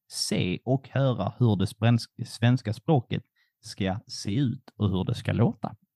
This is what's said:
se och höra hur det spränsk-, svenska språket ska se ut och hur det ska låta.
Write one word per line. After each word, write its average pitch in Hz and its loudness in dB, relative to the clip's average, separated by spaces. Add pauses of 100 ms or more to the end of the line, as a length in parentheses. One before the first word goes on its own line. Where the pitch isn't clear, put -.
se - -4
och - -4
höra 131 0
hur 113 4
det 90 2
spränsk-, - 0
svenska 120 0
språket 127 0 (380)
ska 95 -4
se - -6
ut 131 -2 (140)
och 101 2
hur 90 0
det - -2
ska - -2
låta. - 0 (200)